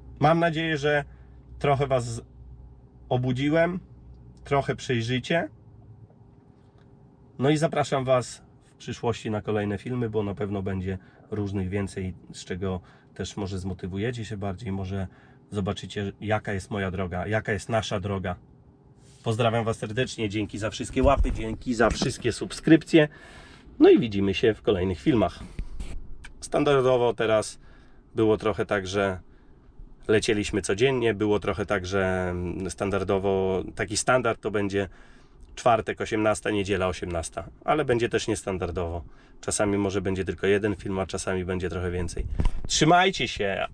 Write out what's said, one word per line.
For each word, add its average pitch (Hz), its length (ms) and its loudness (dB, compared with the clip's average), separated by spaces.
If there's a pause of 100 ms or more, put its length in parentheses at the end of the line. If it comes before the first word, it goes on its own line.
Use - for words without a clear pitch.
(200)
Mam 160 200 6
nadzieję, 160 380 0
że 147 260 2 (560)
trochę 143 280 2
was 120 340 -2 (880)
obudziłem, 147 720 0 (640)
trochę 135 320 0
przejrzycie. 127 760 -2 (1900)
No 131 100 2
i 156 80 4
zapraszam 147 480 0
was 127 360 0 (240)
w - 100 -20
przyszłości 113 560 -6
na 104 100 -2
kolejne 101 360 -2
filmy, 123 320 -4
bo 110 140 -2
na 101 120 -4
pewno 101 260 -4
będzie 95 360 -4 (340)
różnych 101 380 -2
więcej, 95 440 -4 (200)
z - 120 -16
czego 92 360 -4 (320)
też - 240 -10
może 98 220 -6
zmotywujecie 98 680 -6
się 104 120 -8
bardziej, 95 340 -6
może 95 360 -6 (440)
zobaczycie, 98 600 -4 (100)
jaka 107 320 -2
jest 92 180 -6
moja 98 200 -2
droga, 90 360 -6
jaka 107 240 -2
jest 98 180 -6
nasza 110 300 -2
droga. 92 360 -4 (880)
Pozdrawiam 113 420 2
was 107 120 0
serdecznie, 113 520 -4
dzięki 104 280 -4
za 104 120 -4
wszystkie 127 340 -2
łapy, 135 280 6
dzięki 110 420 -4
za 110 160 6
wszystkie - 420 -2
subskrypcje. 151 760 6 (720)
No 339 100 10
i 330 100 10
widzimy 101 340 0
się 110 200 4
w - 80 -12
kolejnych 95 380 2
filmach. 110 400 2 (1040)
Standardowo 131 720 4
teraz 110 460 0 (560)
było 110 220 4
trochę 107 280 0
tak, 98 220 0
że 98 320 0 (880)
lecieliśmy 104 540 2
codziennie, 117 520 2
było 104 260 2
trochę 98 260 -2
tak, 95 200 -2
że 92 480 0 (360)
standardowo 95 960 0 (120)
taki 101 220 -4
standard 120 440 2
to 107 100 -4
będzie 98 380 0 (640)
czwartek 110 460 0
osiemnasta, 107 500 0
niedziela 95 360 0
osiemnasta, 87 600 -6 (180)
ale 147 200 0
będzie 117 240 0
też - 180 -2
niestandardowo. 87 760 -4 (380)
Czasami 101 360 0
może 98 240 0
będzie 92 240 -2
tylko 92 220 -4
jeden 101 280 2
film, 95 240 -4
a 92 60 -2
czasami 92 400 -4
będzie 90 240 -2
trochę 90 220 -4
więcej. 87 340 -4 (420)
Trzymajcie 175 600 4
się, 98 460 -4